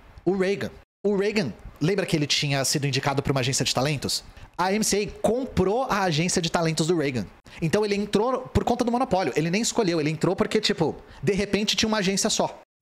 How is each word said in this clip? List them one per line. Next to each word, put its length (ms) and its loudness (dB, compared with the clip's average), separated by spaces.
o 140 0
Reagan. 320 0
O 140 2
Reagan, 340 0
lembra 260 2
que 100 -2
ele 120 0
tinha 360 0
sido 220 0
indicado 380 0
pra 80 0
uma 100 0
agência 240 0
de 80 0
talentos? 500 -2
A 160 2
M 120 0
C 260 0
A 120 -14
comprou 640 0
a 160 0
agência 380 2
de 120 -2
talentos 340 2
do 100 2
Reagan. 300 0
Então 240 2
ele 120 0
entrou 460 0
por 220 -2
conta 200 2
do 80 -2
monopólio. 440 0
Ele 140 0
nem 120 0
escolheu, 380 0
ele 120 0
entrou 240 0
porque, 260 0
tipo, 340 0
de 120 0
repente 420 0
tinha 120 0
uma 100 0
agência 320 0
só. 320 -2